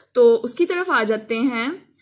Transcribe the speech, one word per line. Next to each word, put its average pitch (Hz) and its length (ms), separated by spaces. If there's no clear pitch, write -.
तो 233 200
उसकी 240 300
तरफ 359 260
आ 247 140
जाते 214 320
हैं 247 480